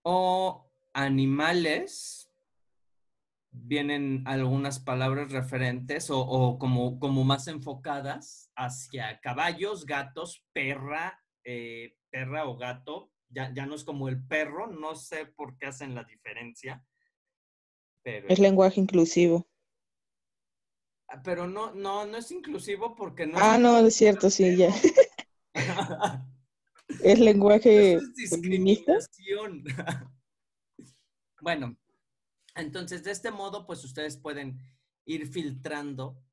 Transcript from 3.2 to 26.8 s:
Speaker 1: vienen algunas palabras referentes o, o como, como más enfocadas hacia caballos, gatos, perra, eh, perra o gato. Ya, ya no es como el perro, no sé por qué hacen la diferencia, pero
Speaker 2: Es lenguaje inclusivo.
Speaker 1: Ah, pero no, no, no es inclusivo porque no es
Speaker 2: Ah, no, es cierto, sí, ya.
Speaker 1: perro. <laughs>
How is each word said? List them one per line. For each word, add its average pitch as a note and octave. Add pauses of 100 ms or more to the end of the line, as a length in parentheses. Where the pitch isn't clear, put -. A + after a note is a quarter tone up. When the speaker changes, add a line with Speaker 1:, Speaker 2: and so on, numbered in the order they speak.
Speaker 1:
vienen C#3
algunas C3+
palabras C3+
referentes B2+
o, C3+
o B2+
como, B2+
como C3+
más C3+
enfocadas C#3+
hacia B2
caballos, E3+
gatos, C#3+
perra, C#3+ (220)
eh, A#2 (120)
perra C3+
o A#2+
gato. B2+ (160)
Ya, B2+
ya C#3
no D3+
es D3
como C#3+
el C3
perro, D#3
no D#3
sé D#3
por C3+
qué C#3
hacen C3+
la A#2
diferencia, A#2+ (1160)
pero A2+
Speaker 2:
Es F#3
lenguaje F#3+
inclusivo. F3 (1600)
Speaker 1:
Ah, C#3
pero F3
no, G#3+
no, G3
no G#3+
es A#3
inclusivo A3+
porque E3+
no E3
es F#3+
Speaker 2:
Ah, A3
no, A#3+
es A3+
cierto, G3
sí, F#3
ya. F3+ (840)
Speaker 1:
perro. -
<laughs> - (680)